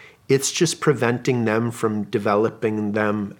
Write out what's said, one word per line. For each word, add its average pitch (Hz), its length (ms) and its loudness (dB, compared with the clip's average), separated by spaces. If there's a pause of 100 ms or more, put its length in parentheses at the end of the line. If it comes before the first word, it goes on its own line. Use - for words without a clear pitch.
(280)
it's 135 240 2
just - 280 0
preventing 123 640 0
them 113 260 2
from 107 340 -2
developing 107 880 0
them 104 480 -2